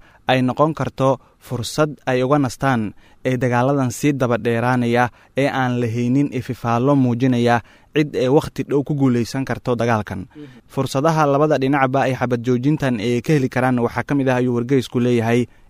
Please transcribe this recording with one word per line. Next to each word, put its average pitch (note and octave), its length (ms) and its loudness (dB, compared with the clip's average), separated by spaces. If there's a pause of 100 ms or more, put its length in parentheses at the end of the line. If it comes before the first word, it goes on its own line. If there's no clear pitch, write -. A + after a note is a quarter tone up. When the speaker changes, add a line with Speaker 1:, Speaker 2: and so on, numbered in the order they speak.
(280)
Speaker 1:
ay C3 140 2
noqon C#3+ 320 0
karto C3 420 0 (240)
fursad C3+ 560 -4 (100)
ay B2+ 160 0
uga C3+ 160 2
nastaan B2+ 540 -2 (320)
ee B2+ 120 0
dagaaladan B2+ 540 0
sii D3 220 -2
daba B2 260 0
dheeraanaya A#2+ 720 0 (280)
ee C#3 120 0
aan B2 320 -2
la B2 60 -2
haynin A#2+ 460 0
ififaallo A#2+ 640 -2
muujinaya A#2+ 680 2 (340)
cid D3+ 200 0
ee B2 120 0
wakhti C#3 400 0
dhow C3+ 160 0
ku - 100 -6
guulaysan C3 540 0
karto B2 280 -4
dagaalkan. A2 420 -2 (100)
Speaker 2:
Mhm. D3+ 160 -20 (240)
Speaker 1:
Fursadaha D3+ 580 0
labada D3 320 2
dhinacba C3+ 460 0
ay C3 100 0
xabad B2 300 -2
joojintan, B2+ 560 0
ee, A#2+ 240 0
ka E3 80 0
heli C3+ 160 2
karaan B2+ 320 0
waxaa A#2+ 240 -2
ka - 100 -6
mid C3+ 140 0
ah, B2+ 80 2
ayuu B2 180 0
wargeysku A#2+ 460 0
leeyahay, A#2+ 460 2 (240)